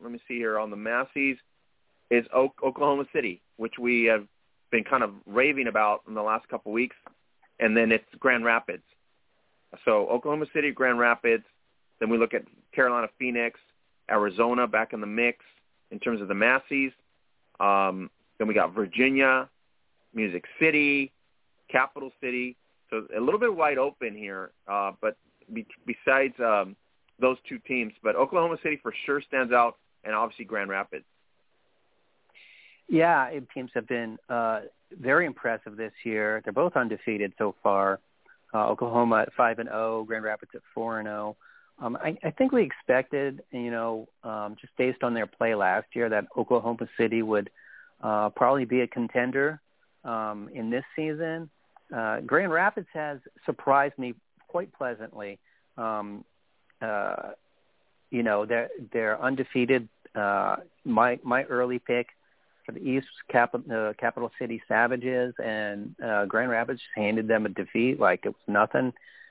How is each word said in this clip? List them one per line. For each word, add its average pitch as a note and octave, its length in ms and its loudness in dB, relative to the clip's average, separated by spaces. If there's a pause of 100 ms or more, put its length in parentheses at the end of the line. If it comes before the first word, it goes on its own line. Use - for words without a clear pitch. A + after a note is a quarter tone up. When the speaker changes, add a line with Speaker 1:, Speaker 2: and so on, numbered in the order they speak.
Speaker 1:
let A#2 100 -12
me A#2 160 -14
see A#2+ 80 -6
here A2 220 -2
on G#2+ 120 -2
the G2+ 60 -10
Massies, B2+ 640 -2 (720)
is A#2+ 140 4 (100)
o-, C3 280 2
Oklahoma C#3 500 0
City, G#2+ 280 -4 (160)
which A2+ 240 -6
we A#2+ 240 2
have A2 200 2 (460)
been A2+ 140 2
kind C3 180 0
of G#2 80 0 (160)
raving C3 420 0
about G#2+ 400 2
in A2 60 -12
the G#2+ 80 -4
last A2 260 -2
couple G#2+ 240 -8
weeks. B2 240 -2 (640)
And A2 160 2
then A2+ 160 4
it's A2 120 2 (140)
Grand B2 260 2
Rapids. A2+ 380 0 (1000)
So G#2+ 240 4
Oklahoma D3 440 -2
City, D3 180 0
Grand B2+ 300 2
Rapids. A#2 440 4 (540)
Then A2 100 -2
we A2+ 100 2
look A2+ 140 2
at A2+ 100 -2 (300)
Carolina, B2 360 2 (100)
Phoenix, A#2+ 400 -2 (520)
Arizona A2+ 580 2
back A2 240 0
in A2 80 -8
the G#2+ 60 -8
mix A#2 380 -2 (460)
in G#2+ 80 -12
terms A2+ 220 -4
of G2 80 -8
the G2 60 -2
Massies. C3 580 2 (640)
Um, F#2+ 520 2 (280)
then A2 80 0
we G#2+ 80 0
got F2 180 2
Virginia, C3 760 2 (640)
Music G#2 300 -4 (160)
City, D3 520 2 (580)
Capital C3+ 500 -2
City. B2 360 -4 (340)
So A2 160 -4 (100)
a A2 40 0
little E3 200 2
bit A#3 140 2
wide D3 240 2
open B2+ 380 -2
here, G2 360 -10 (160)
uh, G2 320 -2
but G#2+ 160 -2 (360)
be-, A2 140 -10 (200)
besides, C3+ 520 0
um, G#2 380 2 (440)
those B2+ 160 4 (120)
two B2+ 180 -10
teams. A#2 260 -4 (100)
But G#2+ 140 2
Oklahoma E3 460 2
City D3+ 200 -2
for A2+ 100 -6 (140)
sure C#3+ 160 0
stands C3 300 -2
out, A#2+ 240 4 (280)
and A2 100 -4
obviously A2+ 300 -2
Grand G2 260 -4
Rapids. G2 340 -6 (1800)
Speaker 2:
Yeah, D#3+ 400 4
and C#3+ 240 -10
teams B2+ 220 -10
have A#2 140 -4
been, A#2 300 -4 (100)
uh, A2+ 320 0 (400)
very D3 260 2
impressive A2+ 500 -6
this A2 160 -10 (120)
year. G#2+ 400 -2
They're G#2+ 80 -4
both E3 240 0
undefeated G#2+ 600 -2
so G#2 240 -2
far. G2 360 2 (560)
Uh, A2 140 2
Oklahoma A#2 540 2
at - 120 -4
five A#2 240 2
and A#2 100 -8
oh, A2 360 -4
Grand A2 200 -6
Rapids G#2+ 300 -8
at - 80 -16 (100)
four A2+ 280 -4
and G#2+ 80 -8
oh. G#2 280 -8 (440)
Um, A#2 160 -4
I, D#3+ 260 -4
I E3 80 -2
think C4 220 0
we B3 100 4
expected, C#3 880 0
you A#2+ 220 -6
know, A2+ 340 -4 (160)
um, G#2+ 380 -8
just - 180 -20
based B2+ 240 0
on B2 100 0
their A2+ 140 -2
play A2+ 300 0
last G2 360 2
year, A#2+ 160 0
that G#2 180 0 (120)
Oklahoma A#2 580 0
City A2+ 260 2
would, G#2+ 280 0 (500)
uh, G#2+ 300 0
probably C3 340 4
be B2 180 2
a A#2+ 40 2
contender, C3 720 0 (440)
um, A2 500 -6
in A2+ 160 -6
this B2+ 140 -2 (100)
season. D#3+ 560 -6 (440)
Uh, A2+ 260 -2
Grand F3 320 2
Rapids F#3 420 0
has D3 240 -8 (260)
surprised C#3 540 2
me B2 160 -6 (320)
quite F3 260 -6
pleasantly. A2 640 -10 (380)
Um, G#2 480 -6 (560)
uh, G#2 520 -4 (800)
you A#2+ 120 -2
know, G#2+ 240 2
they're, A#2 240 -2 (220)
they're A2 280 0
undefeated. B2+ 680 -2 (260)
Uh, G2+ 420 0 (280)
my, B2 400 2
my B2+ 200 0
early B2 360 -2
pick A#2+ 260 -2 (580)
for - 80 -12
the A#2+ 80 -12
East C3 260 -2
was - 260 -14
Cap-, A#2+ 220 4
uh, A2 440 -4
Capital A#2 400 -4
City A#2 300 -6
Savages, B2 680 0 (100)
and, G#2+ 500 -6 (100)
uh, G#2 220 0
Grand A2+ 240 0
Rapids A#2+ 280 0
just - 180 -14
handed A2 300 0
them A2 200 4
a - 20 -4
defeat A2+ 500 0
like F#2 260 4
it G#2 40 -2
was G#2 80 -6 (100)
nothing. G#2+ 460 2 (380)